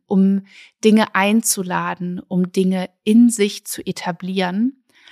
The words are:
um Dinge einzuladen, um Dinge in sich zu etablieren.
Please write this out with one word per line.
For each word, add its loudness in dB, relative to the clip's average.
um 0
Dinge 2
einzuladen, -2
um -4
Dinge -2
in 6
sich -2
zu -12
etablieren. -4